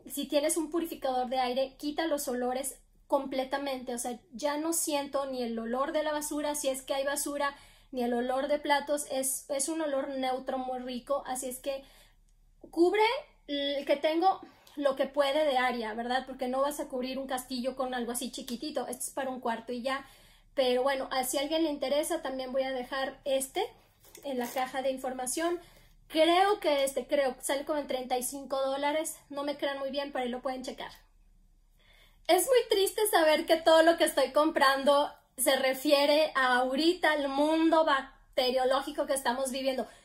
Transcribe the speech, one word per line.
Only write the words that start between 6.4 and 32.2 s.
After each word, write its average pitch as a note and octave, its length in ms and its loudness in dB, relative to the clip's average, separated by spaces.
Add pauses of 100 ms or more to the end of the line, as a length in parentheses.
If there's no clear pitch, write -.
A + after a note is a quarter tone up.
si C#4+ 140 -2
es C4 140 -2
que - 120 -4
hay A3 100 0
basura, C#4+ 500 -2 (380)
ni B3+ 100 -2
el A#3+ 120 0
olor B3+ 340 0
de D4 100 2
platos, D4 520 0
es, C4+ 400 -4
es C#4 180 -2
un D#4+ 120 -2
olor C#4 280 -2
neutro C4 500 -4
muy B3+ 220 -6
rico, B3+ 460 -4
así C4 220 -6
es B3+ 100 -10
que C4+ 260 -6 (840)
cubre F4+ 320 4 (440)
el C#4+ 400 -2
que D4 100 2
tengo E4 440 2 (340)
lo C#4 220 0
que C#4 100 0
puede C#4+ 380 2
de C4+ 140 2
área, A#3+ 360 -2
¿verdad? B3 320 -2
Porque B3+ 220 -6
no C4 140 0
vas D4 180 -2
a C#4+ 80 -8
cubrir C4 300 -6
un C4+ 80 -6
castillo B3+ 500 -6
con B3+ 180 -4
algo A#3+ 180 -4
así B3 200 -6
chiquitito, B3 560 -8
esto - 160 -10
es - 60 -10
para C4 200 -6
un B3+ 100 -10
cuarto A#3 320 -6
y B3 100 -8
ya. C4+ 240 -4 (480)
Pero B3 280 2
bueno, C4+ 300 0
ah, C4 120 0
si C#4+ 140 -2
a C#4 40 0
alguien D#4+ 200 0
le D#4+ 80 2
interesa, D4 520 -2
también C4 300 -6
voy C4 100 0
a C4+ 100 -4
dejar C4+ 520 -6
este C4+ 400 -2 (600)
en C#4 140 -4
la A#3+ 80 -2
caja C4 360 -4
de C4+ 80 0
información. C4 680 -4 (480)
Creo F4 520 4
que C#4+ 240 2
este, C4+ 220 -2
creo, C4+ 340 0
sale C#4+ 240 -2
como D4+ 140 -2
en C#4+ 80 -4
treinta B3+ 320 -2
y B3+ 40 -2
cinco C#4 380 -4
dólares. C#4+ 560 -2 (120)
No C#4+ 160 -8
me C#4+ 120 -4
crean C#4 220 -4
muy C#4 120 -4
bien, C#4+ 220 -4
pero C4 120 -2
ahí B3 60 -4
lo B3 120 -6
pueden C4 220 -6
checar. - 260 -10 (1400)